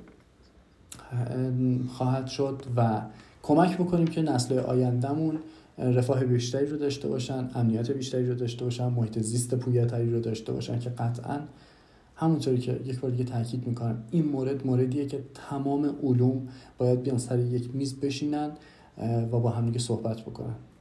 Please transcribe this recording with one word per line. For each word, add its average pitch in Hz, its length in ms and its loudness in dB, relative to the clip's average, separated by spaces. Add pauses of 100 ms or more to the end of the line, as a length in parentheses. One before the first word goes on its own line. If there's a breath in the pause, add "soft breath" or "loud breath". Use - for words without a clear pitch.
(1120)
اه، 120 160 -2 (600)
خواهد 131 380 0
شد 135 360 -2 (140)
و 113 240 4 (420 loud breath)
کمک 170 340 6
بکنیم 170 300 4
که 160 160 0
نسل‌های 127 380 2
آینده‌مون 127 800 2 (400 loud breath)
رفاه 127 460 4
بیشتری 127 420 2
رو 151 100 -2
داشته 143 320 -2
باشن، 131 460 -2
امنیت 117 360 2
بیشتری 127 360 -2
رو 123 80 0
داشته 120 300 -4
باشن، 123 220 -2
محیط 117 320 0
زیست 117 360 0
پویاتری 120 560 2
رو 117 100 0
داشته 113 320 -4
باشن 120 260 -4
که 120 120 -4
قطعاً 123 480 -4 (800 loud breath)
همونطوری 139 420 2
که 123 260 -2
یک 127 160 -6
بار 131 100 -2
دیگه 123 140 0
تاکید 120 420 -4
می‌کنم، 117 440 -2
این 160 140 4
مورد 135 420 -2
موردیه 131 400 2
که 139 180 -6 (260)
تمام 143 520 0
علوم 127 460 4 (300 loud breath)
باید 123 240 4
بیان 127 160 0
سر 123 200 0
یک 123 360 -2
میز 135 260 -4
بشینن، 147 500 -2 (480 loud breath)
اه، 117 240 0
و 117 180 0
با 117 100 2
هم 117 160 0
دیگه 117 120 0
صحبت 113 420 -2
بکنن. - 340 -8 (260)